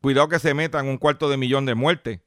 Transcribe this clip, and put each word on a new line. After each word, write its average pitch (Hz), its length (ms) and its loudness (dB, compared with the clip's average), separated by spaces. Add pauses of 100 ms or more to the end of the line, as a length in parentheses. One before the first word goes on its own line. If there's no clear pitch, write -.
cuidado 139 260 4
que 165 120 0
se 156 120 2
metan 147 360 -2
un 135 100 -4
cuarto 147 320 0
de 139 60 0
millón 135 280 0
de 127 100 -2
muertes. 120 520 -2